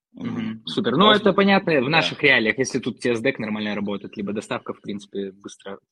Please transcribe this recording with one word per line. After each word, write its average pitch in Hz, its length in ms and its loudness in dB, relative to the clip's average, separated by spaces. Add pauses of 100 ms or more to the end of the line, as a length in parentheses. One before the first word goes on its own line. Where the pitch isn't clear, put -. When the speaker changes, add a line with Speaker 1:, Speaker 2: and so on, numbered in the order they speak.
(140)
Speaker 1:
Мгм. 113 240 -8
Speaker 2:
М, 110 280 -8
Speaker 1:
Супер. 117 300 -2
Ну, 185 100 4
Speaker 2:
можно, 214 140 8
Speaker 1:
это 202 140 2
понятно 196 480 4
в - 20 0
Speaker 2:
да. 131 60 -2
Speaker 1:
наших 156 340 0
реалиях, 120 340 4
если 131 220 -2
тут 110 220 -6
Т 123 120 0
С 113 80 -2
Д 131 120 0
К - 60 -10
нормально 107 360 -4
работает, 101 420 -6
либо 104 160 -6
доставка, 110 400 -8
в - 80 -14
принципе, 101 500 -10
быстро 98 480 -16 (120)